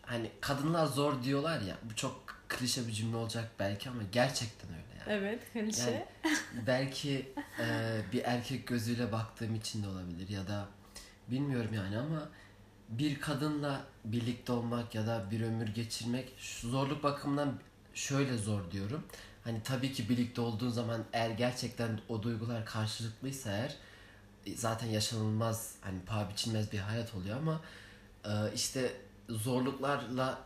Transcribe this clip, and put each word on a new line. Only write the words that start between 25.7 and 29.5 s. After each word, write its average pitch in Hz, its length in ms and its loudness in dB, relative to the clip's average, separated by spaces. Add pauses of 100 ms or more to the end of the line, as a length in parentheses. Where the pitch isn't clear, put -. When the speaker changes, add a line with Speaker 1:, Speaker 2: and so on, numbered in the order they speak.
Speaker 1:
hani 92 260 -4
paha 104 240 0
biçilmez 107 420 0
bir 104 60 0
hayat 110 360 -2
oluyor 101 220 -2
ama, 160 240 2 (640)
e, 104 60 -2 (240)
işte 123 380 0 (360)
zorluklarla 127 1160 2